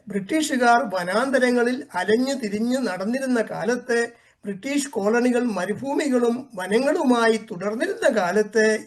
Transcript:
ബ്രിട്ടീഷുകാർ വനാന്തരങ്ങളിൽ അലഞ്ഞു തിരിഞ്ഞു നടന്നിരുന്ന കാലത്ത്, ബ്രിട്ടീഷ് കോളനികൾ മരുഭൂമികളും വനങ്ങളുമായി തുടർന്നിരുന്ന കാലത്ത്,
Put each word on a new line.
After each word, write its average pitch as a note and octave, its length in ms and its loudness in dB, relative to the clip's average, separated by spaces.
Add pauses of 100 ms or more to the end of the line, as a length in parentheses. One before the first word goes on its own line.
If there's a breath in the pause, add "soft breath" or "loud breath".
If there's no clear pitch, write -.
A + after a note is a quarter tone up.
ബ്രിട്ടീഷുകാർ A#3+ 880 2
വനാന്തരങ്ങളിൽ B3 880 0 (120)
അലഞ്ഞു A3 380 0
തിരിഞ്ഞു A#3 460 -2
നടന്നിരുന്ന A#3 600 -2 (100)
കാലത്ത്, A#3 600 -2 (340 soft breath)
ബ്രിട്ടീഷ് C4 440 -4
കോളനികൾ A#3+ 540 2
മരുഭൂമികളും A#3+ 1120 -2
വനങ്ങളുമായി A#3 840 2
തുടർന്നിരുന്ന A3 800 -2
കാലത്ത്, G#3+ 680 2